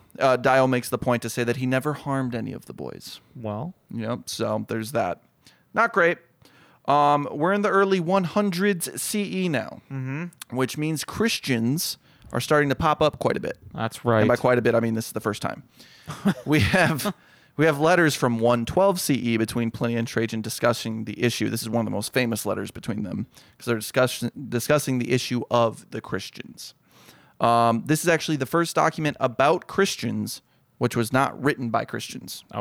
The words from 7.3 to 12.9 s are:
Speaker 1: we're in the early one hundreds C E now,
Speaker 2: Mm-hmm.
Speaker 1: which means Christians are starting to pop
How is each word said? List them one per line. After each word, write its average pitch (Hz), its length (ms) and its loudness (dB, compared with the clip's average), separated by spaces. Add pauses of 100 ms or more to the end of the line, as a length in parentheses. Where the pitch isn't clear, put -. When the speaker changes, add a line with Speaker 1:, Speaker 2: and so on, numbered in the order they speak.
Speaker 1:
we're 165 220 0
in 202 80 0
the 196 80 2
early 196 280 4
one 180 260 2
hundreds 196 760 0
C 185 440 -2
E 180 40 0
now, 131 320 -4 (100)
Speaker 2:
Mm-hmm. 135 340 -6 (300)
Speaker 1:
which 127 220 -2
means 151 260 -2
Christians 139 920 -2 (340)
are 123 100 -4
starting 147 280 2
to 131 60 0
pop 151 260 2